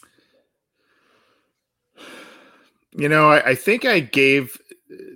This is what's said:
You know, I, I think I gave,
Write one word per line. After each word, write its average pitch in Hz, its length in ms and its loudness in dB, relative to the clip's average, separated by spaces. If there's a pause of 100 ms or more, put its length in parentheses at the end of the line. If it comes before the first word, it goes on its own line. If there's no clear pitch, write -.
(3000)
You 147 140 -4
know, 156 200 4
I, 143 200 2
I 131 40 0
think 220 300 -4
I 220 160 0
gave, 135 580 -2 (580)